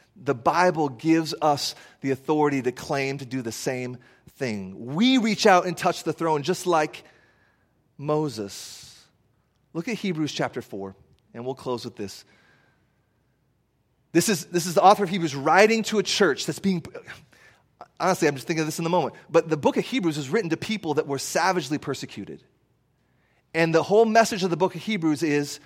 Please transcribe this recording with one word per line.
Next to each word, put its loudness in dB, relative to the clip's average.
The -2
Bible 2
gives 0
us 0
the -2
authority 2
to -2
claim -4
to -12
do -6
the -6
same -6
thing. -6
We 4
reach 0
out 6
and -6
touch -2
the -2
throne 0
just -2
like 0
Moses. -6
Look -6
at -4
Hebrews -4
chapter -4
four, -10
and -12
we'll -6
close -6
with -14
this. -12
This 4
is, -2
this -4
is -6
the 2
author 6
of -2
Hebrews -4
writing 4
to -2
a 2
church 0
that's -6
being, 0
honestly, 2
I'm 0
just -14
thinking -2
of -2
this -6
in -4
the -2
moment, 0
but 4
the 0
book 2
of 0
Hebrews -2
is -8
written 0
to -2
people -4
that -2
were -4
savagely 0
persecuted. -10
And 2
the 4
whole 4
message 2
of 0
the -2
book 0
of -12
Hebrews -2
is, 0